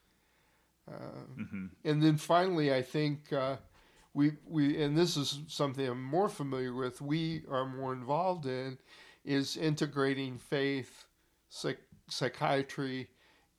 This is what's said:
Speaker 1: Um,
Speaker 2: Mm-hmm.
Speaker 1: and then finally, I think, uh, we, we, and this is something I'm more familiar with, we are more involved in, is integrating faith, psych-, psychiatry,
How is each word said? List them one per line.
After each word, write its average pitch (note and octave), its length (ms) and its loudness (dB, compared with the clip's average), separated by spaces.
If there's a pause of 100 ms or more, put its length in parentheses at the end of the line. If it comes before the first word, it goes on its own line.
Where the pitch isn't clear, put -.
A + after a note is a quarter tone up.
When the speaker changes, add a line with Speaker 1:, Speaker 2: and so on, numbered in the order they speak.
(880)
Speaker 1:
Um, C3 500 -14
Speaker 2:
Mm-hmm. G2+ 280 -10 (240)
Speaker 1:
and D3+ 140 4
then D#3 140 6
finally, E3 560 4
I C3 80 4
think, D3 500 -2
uh, C3+ 260 -2 (560)
we, D3 320 4
we, D3+ 360 2
and D3 160 2
this E3+ 180 4
is C#3 320 -2
something C3+ 400 0
I'm B2 160 -4
more E3+ 260 2
familiar C3 440 -4
with, B2+ 280 -4
we D#3+ 460 -2
are C3+ 180 0
more C3 280 -4
involved D3+ 520 -2
in, C3 340 -4 (440)
is C#3 340 0
integrating C#3 840 0
faith, C#3 640 -2 (440)
psych-, - 380 -6 (200)
psychiatry, C#3 1040 0 (500)